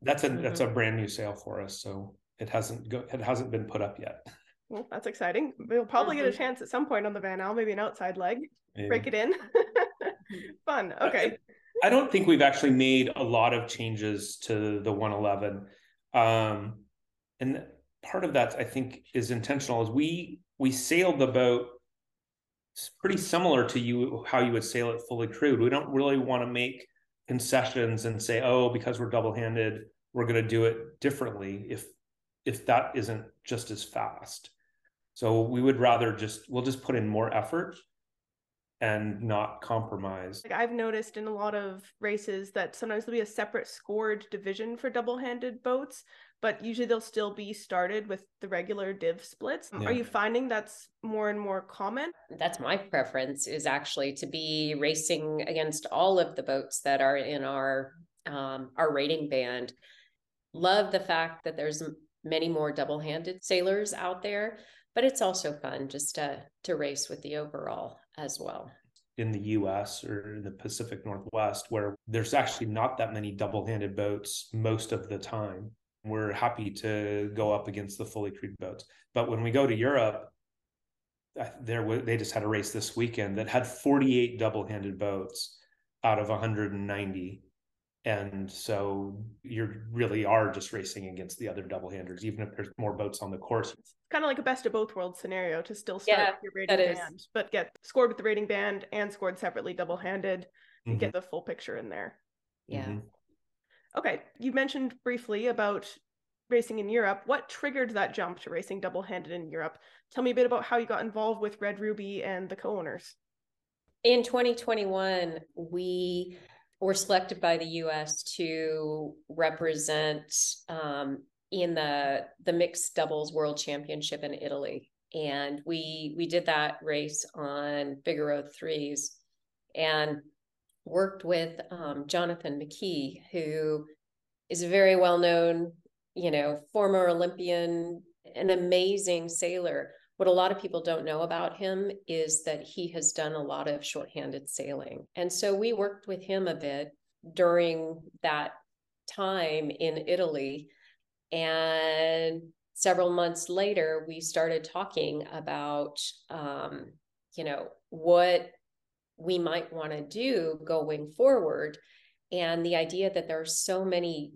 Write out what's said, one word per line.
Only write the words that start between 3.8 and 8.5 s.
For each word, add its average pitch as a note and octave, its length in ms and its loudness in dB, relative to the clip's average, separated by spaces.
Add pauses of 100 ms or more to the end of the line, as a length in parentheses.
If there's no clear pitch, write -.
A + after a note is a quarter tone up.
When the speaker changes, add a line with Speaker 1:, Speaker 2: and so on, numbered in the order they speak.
Speaker 1:
up G2+ 180 -4
yet. - 260 -12 (440)
Speaker 3:
Well, A#3 220 -8
that's - 160 -8
exciting. A3 520 -2
We'll A#3 260 0
probably D4 320 2
get C#4 80 0
a B3+ 40 4
Speaker 2:
Mm-hmm. - 80 -2
Speaker 3:
chance B3+ 240 -4
at - 80 -14
some C#4 160 0
point G#3 200 0
on G#3 80 -2
the G3+ 60 -8
Van F#3+ 220 -4
Al, G3 120 -2
maybe A3 180 0
an G3+ 80 -2
outside F#3 380 -4
leg. F#3+ 200 0 (380)